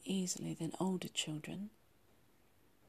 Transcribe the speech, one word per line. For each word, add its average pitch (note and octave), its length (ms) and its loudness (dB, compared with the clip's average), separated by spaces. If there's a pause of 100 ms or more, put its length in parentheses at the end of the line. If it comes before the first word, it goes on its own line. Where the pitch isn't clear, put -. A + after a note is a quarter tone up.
easily F3+ 500 2
than D#3+ 260 -2
older F3+ 280 2
children, E3 640 -2 (1200)